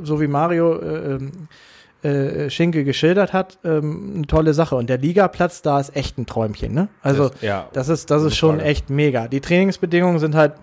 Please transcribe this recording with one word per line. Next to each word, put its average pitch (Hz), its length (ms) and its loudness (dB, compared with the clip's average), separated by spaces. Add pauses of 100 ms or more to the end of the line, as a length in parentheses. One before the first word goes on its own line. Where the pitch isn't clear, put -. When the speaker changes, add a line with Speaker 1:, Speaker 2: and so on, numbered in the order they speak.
Speaker 1:
so 151 180 -2
wie 151 60 2
Mario, 165 520 0
äh, 156 360 -6
ähm, 135 160 -8 (720)
äh, 143 480 -2
Schinkel 165 320 0
geschildert 170 500 2
hat, 185 300 -4
ähm, 160 540 -2
eine 151 100 -6
tolle 156 260 4
Sache. 156 220 2
Und 120 120 -2
der 127 120 0
Ligaplatz 175 640 0
da 143 160 2
ist 139 160 -6
echt - 240 -6
ein 117 80 -6
Träumchen, 110 480 -4
ne? 190 140 0 (120)
Also 139 280 2
Speaker 2:
Das, - 120 -10
ja, 101 320 -4
Speaker 1:
das 135 160 -4
ist, 156 220 -2
das 147 100 4
Speaker 2:
ohne 156 60 2
Speaker 1:
ist 110 100 0
schon 156 200 4
Speaker 2:
Frage. 156 120 0
Speaker 1:
echt 139 220 -2
mega. 135 360 0
Die 135 140 -4
Trainingsbedingungen 175 760 2
sind 156 160 0
halt, 151 280 4